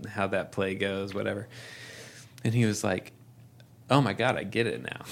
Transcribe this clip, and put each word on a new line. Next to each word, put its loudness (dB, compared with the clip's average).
how 0
that -2
play 0
goes, -2
whatever." -2
And 2
he 6
was 2
like, 0
"Oh 8
my 6
God, 2
I -4
get 2
it -2
now. -8